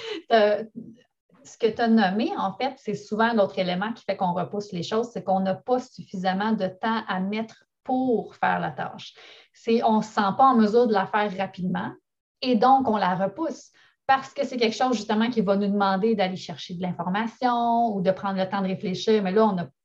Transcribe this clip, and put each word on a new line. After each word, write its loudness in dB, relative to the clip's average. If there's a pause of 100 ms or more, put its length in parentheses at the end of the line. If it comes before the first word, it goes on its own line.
(280)
T'as, 4 (800)
ce -20
que 2
t'as -2
nommé, 4
en -4
fait, -4
c'est -8
souvent -2
un 0
autre 2
élément -2
qui -16
fait -4
qu'on -2
repousse -6
les -6
choses, -4
c'est -10
qu'on 0
n'a 0
pas -2
suffisamment -4
de -2
temps -4
à -4
mettre -6 (200)
pour -2
faire 0
la -4
tâche. -10 (400)
C'est, 0
on 4
se -8
sent -4 (160)
pas 6
en 6
mesure 4
de 2
la 0
faire -2
rapidement -4 (500)
et 2
donc 4
on 2
la 2
repousse -4 (360)
parce 0
que -4
c'est -8
quelque 0
chose 0
justement 0
qui 0
va 2
nous 0
demander 2
d'aller 0
chercher -12
de -8
l'information 0
ou -4
de 0
prendre -2
le 0
temps -4
de -2
réfléchir. 0
Mais -2
là, 4
on 2
n'a -4 (160)